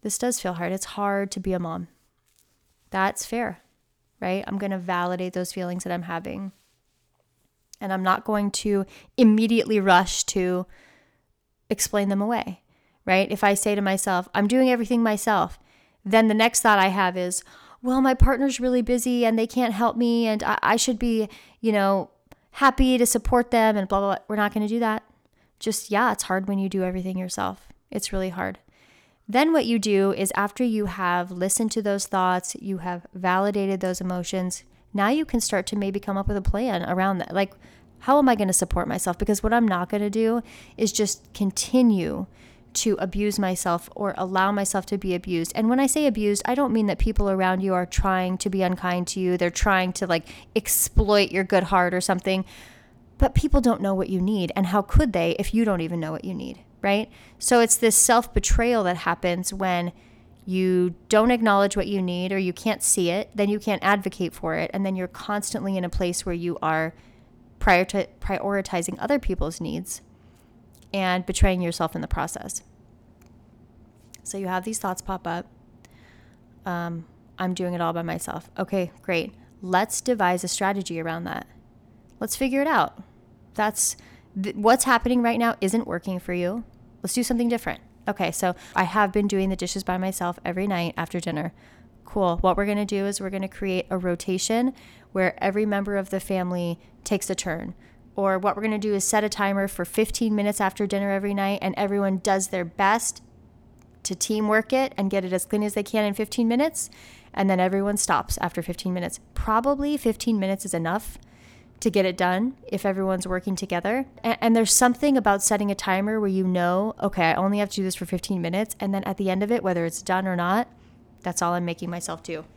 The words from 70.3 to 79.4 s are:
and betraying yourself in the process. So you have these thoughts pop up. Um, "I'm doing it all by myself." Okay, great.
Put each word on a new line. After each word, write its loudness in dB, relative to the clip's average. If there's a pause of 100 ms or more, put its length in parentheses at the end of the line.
and -2
betraying 2
yourself -4
in -6
the -8
process. -6 (1600)
So -10
you -4
have -4
these -6
thoughts -6
pop -6
up. -6 (1200)
Um, -6 (320)
"I'm -2
doing -4
it -2
all 0
by -4
myself." -8
Okay, -2 (120)
great. -4 (260)